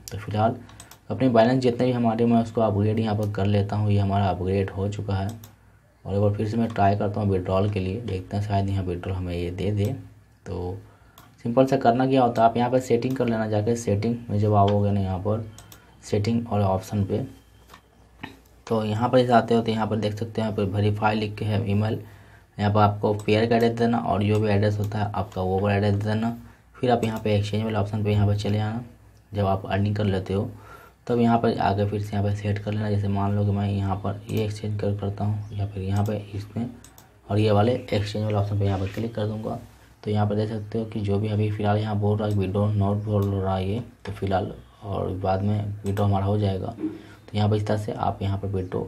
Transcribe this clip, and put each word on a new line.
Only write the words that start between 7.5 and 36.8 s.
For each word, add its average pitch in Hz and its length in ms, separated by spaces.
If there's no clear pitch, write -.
के 101 100
लिए, 92 220
देखते 95 360
हैं 101 60
शायद 98 260
यहाँ 95 160
विड्रॉल 90 300
हमें 90 200
ये 87 160
दे 90 220
दे। 101 120
तो 92 320
simple 120 220
सा 135 120
करना 127 300
क्या 131 160
होता 120 180
है, 117 80
आप - 80
यहाँ 120 140
पर 131 100
setting 127 360
कर 120 100
लेना 110 200
जाके। 107 300
setting 107 380
में 104 100
जब 104 160
आओगे 101 360
ना, 101 100
यहाँ 92 180
पर 104 260
setting 113 440
और 101 140
option 98 420
पे, 104 220
तो 110 180
यहाँ 110 240
पर 127 100
जैसे 123 140
आते 117 200
हो 113 80
तो 113 100
यहाँ 110 160
पर 107 100
देख 104 160
सकते - 280
हो, 110 40
यहाँ 104 100
पर 104 160
वेरीफाई 104 440
लिख 107 200
के 107 100
है 101 260
email, 107 280
यहाँ 101 160
पर 107 60
आपको 104 360
pair 107 300
का 117 100
address 117 180
देना, 117 260
और 92 240
जो 107 160
भी 107 100
address 101 300
होता 104 200
है 101 140
आपका 95 280
वो 95 180
वाला 101 180
address 101 180
देना। 110 400
फिर 123 160
आप 120 120
यहाँ 110 160
पे 104 160
exchange 104 280
वाले 110 140
option 104 260
पे 104 80
यहाँ 104 160
पर 104 100
चले 101 220
आना। 110 240
जब 101 120
आप 95 200
earning 101 300
कर 104 100
लेते 95 280
हो 101 160
तब 120 120
यहाँ 117 200
पर - 200
आके 101 260
फिर 101 160
से - 100
यहाँ 101 120
पर 101 120
set 104 240
कर 107 140
लेना। 107 160
जैसे 101 200
मान 101 260
लो 104 100
कि 101 60
मैं 101 180
यहाँ 98 280
पर 101 320
ये 107 160
exchange 104 360
कर, 101 140
करता 101 300
हूँ 104 320
या 101 100
फिर 95 160
यहाँ 101 220
पे 90 120
इसमें, 113 340